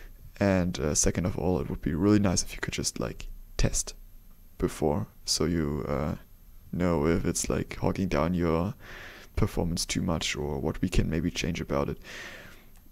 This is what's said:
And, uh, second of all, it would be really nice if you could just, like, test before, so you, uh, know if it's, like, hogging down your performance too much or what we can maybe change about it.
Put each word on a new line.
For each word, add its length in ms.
And, 400
uh, 160
second 300
of 120
all, 220
it 100
would 120
be 120
really 260
nice 240
if 100
you 60
could 140
just, 260
like, 280
test 380
before, 500
so 200
you, 420
uh, 280
know 340
if 180
it's, 260
like, 280
hogging 300
down 260
your 400
performance 500
too 160
much 340
or 240
what 220
we 80
can 180
maybe 220
change 320
about 260
it. 120